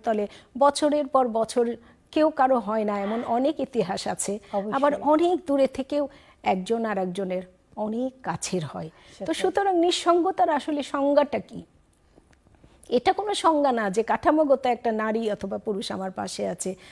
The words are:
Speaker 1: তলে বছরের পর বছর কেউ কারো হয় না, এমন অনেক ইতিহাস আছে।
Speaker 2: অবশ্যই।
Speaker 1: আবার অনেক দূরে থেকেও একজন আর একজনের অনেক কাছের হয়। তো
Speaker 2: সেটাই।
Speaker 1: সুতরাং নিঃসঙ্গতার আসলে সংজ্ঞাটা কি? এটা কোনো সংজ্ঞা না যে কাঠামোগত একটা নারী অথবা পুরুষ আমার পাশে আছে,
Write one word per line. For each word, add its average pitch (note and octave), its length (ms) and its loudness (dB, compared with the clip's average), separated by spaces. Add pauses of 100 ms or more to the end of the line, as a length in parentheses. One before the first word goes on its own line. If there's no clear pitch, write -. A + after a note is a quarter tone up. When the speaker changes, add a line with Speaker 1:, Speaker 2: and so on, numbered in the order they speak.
Speaker 1:
তলে G#3 240 -2 (300)
বছরের C#4+ 500 4
পর C4 200 2
বছর A3+ 480 0 (360)
কেউ D#4 180 4
কারো C4 300 4
হয় G#3+ 240 -2
না, G#3 160 -2
এমন A3 280 -4
অনেক C4 320 0
ইতিহাস G3+ 480 -4
আছে। G3+ 320 -6 (140)
Speaker 2:
অবশ্যই। G#3 200 -2
Speaker 1:
আবার C#4+ 280 0
অনেক D#4 460 2
দূরে C4+ 200 2
থেকেও C#4 400 -4 (360)
একজন G#3 420 -2
আর G#3 120 -2
একজনের F#3 460 -4 (320)
অনেক A3+ 380 -6 (100)
কাছের E3+ 400 -4
হয়। D#3+ 260 -10
তো - 280 -20
Speaker 2:
সেটাই। D#4 180 -4
Speaker 1:
সুতরাং G4 440 0
নিঃসঙ্গতার F4 720 2
আসলে D4 340 -2
সংজ্ঞাটা C#4+ 560 2
কি? - 240 -12 (1300)
এটা - 240 2
কোনো G#4 200 -4
সংজ্ঞা D4 380 2
না A3+ 180 0
যে G#3 140 0
কাঠামোগত C#4 640 2
একটা A#3+ 260 0
নারী A3 400 -2
অথবা G3+ 260 -6
পুরুষ G3 340 -6
আমার F#3 200 -6
পাশে G3 360 -6
আছে, F#3 280 -6 (160)